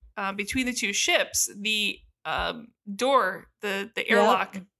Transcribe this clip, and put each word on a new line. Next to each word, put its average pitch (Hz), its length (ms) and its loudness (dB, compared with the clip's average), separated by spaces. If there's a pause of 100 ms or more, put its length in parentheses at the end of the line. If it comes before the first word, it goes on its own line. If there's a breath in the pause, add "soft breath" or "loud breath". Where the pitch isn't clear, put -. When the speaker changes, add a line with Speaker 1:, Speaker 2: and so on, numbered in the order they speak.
(180)
Speaker 1:
uh, 196 160 -4
between 208 340 -2
the 247 60 -2
two 220 200 -2
ships, 208 640 0
the, 208 400 -2 (280)
um, 170 420 -4 (280)
door, 220 520 2 (140)
the, 196 340 -4
the 190 60 -2
Speaker 2:
Yep. - 100 -4
Speaker 1:
airlock 196 460 4 (220)